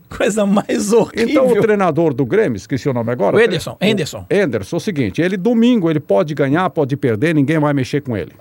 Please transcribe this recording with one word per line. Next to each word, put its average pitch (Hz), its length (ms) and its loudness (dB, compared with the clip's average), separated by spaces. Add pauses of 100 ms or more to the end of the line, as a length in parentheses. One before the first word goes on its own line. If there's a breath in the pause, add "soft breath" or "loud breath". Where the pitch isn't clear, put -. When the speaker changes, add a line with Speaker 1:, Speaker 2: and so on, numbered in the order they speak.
(140)
Speaker 1:
coisa 208 300 -2
mais 208 480 0
horrível. 226 380 2
Speaker 2:
Então 269 220 4
o 208 100 2
treinador 170 500 2
do 127 140 -2
Grêmio, 156 320 0
esqueci - 280 -6
o 139 60 0
nome 120 180 -2
agora. 175 240 0
Speaker 1:
O 196 40 4
Speaker 2:
tre-, 226 80 6
Speaker 1:
Ederson, 160 340 -6
Speaker 2:
o - 40 0
Speaker 1:
Henderson. 160 440 -2
Speaker 2:
Henderson, 151 480 -2
é - 20 -2
o - 20 -2
seguinte, 143 420 -2
ele 185 160 -2
domingo 226 500 2
ele 151 120 0
pode 170 340 0
ganhar, 147 340 0
pode 143 300 -2
perder, 131 360 0
ninguém 151 240 2
vai 147 140 2
mexer 139 300 -2
com 123 120 -6
ele. 87 260 -6